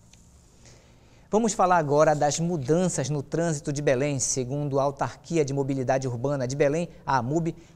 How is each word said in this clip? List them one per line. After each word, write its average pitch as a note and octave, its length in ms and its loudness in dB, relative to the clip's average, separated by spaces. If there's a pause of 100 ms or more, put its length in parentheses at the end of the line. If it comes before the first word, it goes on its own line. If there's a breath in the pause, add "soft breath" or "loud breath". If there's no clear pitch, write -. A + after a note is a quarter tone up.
(1300 soft breath)
Vamos A3 220 2
falar F#3 240 4
agora D3+ 380 4
das D3 260 0
mudanças E3 720 0
no D3 120 -2
trânsito D#3+ 480 -2
de D3 120 -4
Belém. C#3+ 360 0
Segundo C3+ 600 -4
a - 20 0
Autarquia C#3+ 640 -2
de C3+ 80 -4
Mobilidade C3+ 560 -2
Urbana B2+ 400 -4
de C3+ 80 -6
Belém, D3+ 320 0 (160 soft breath)
a C3+ 140 0
amub, D#3 360 -2 (220 soft breath)